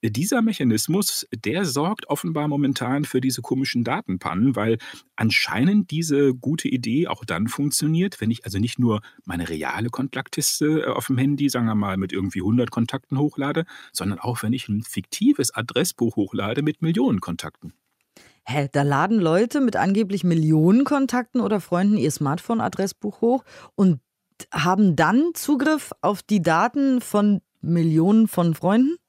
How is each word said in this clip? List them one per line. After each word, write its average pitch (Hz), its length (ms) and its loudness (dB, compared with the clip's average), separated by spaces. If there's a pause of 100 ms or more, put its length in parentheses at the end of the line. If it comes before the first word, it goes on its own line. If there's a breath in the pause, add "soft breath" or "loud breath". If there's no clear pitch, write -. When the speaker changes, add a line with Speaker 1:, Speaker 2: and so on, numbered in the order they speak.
Speaker 1:
dieser 151 380 0
Mechanismus, 175 920 0
der 127 300 -4
sorgt 160 460 -2
offenbar 151 400 -2
momentan 139 560 0
für 131 160 -2
diese 127 200 -2
komischen 127 440 -2
Datenpannen, 110 720 -2
weil 110 220 0 (360 loud breath)
anscheinend 139 760 2
diese 143 440 2
gute 147 320 -4
Idee 127 400 0
auch - 160 -8
dann 98 240 -2
funktioniert, 156 720 0
wenn 107 120 0
ich 117 120 -4
also 95 160 -6
nicht 117 180 -2
nur 113 240 2 (220 loud breath)
meine 85 240 -6
reale 80 420 -4
Kontaktliste, 147 920 -2
äh, - 60 -4
auf - 200 -4
dem 131 100 0
Handy, 139 300 0
sagen 123 200 0
wir 110 80 0
mal, 101 200 0
mit 95 160 -4
irgendwie 95 300 -4
hundert 117 280 2
Kontakten 127 480 -4
hochlade, 147 460 -2 (300 loud breath)
sondern 98 260 -6
auch, 120 240 -6
wenn 110 80 -2
ich 127 160 -4
ein 107 160 -2
fiktives - 720 0
Adressbuch 120 640 -2
hochlade 107 460 -2
mit 151 180 -4
Millionen 165 400 0
Kontakten. - 500 -10 (720 soft breath)
Speaker 2:
Hä, 139 280 -2
da 143 80 2
laden 156 400 2
Leute 196 400 2
mit 240 160 0
angeblich 196 480 0
Millionen 165 580 4
Kontakten 269 560 0
oder 202 220 0
Freunden 196 340 2
ihr 147 160 2
Smartphone-Adressbuch 190 1120 -4
hoch 240 240 2 (300 loud breath)
und 185 260 4 (500)
haben 180 460 2
dann 220 360 4
Zugriff 294 680 0
auf 196 220 -2
die 208 180 2
Daten 240 580 2
von 208 400 2 (220)
Millionen 170 680 4
von 170 260 2
Freunden? 247 440 2 (120)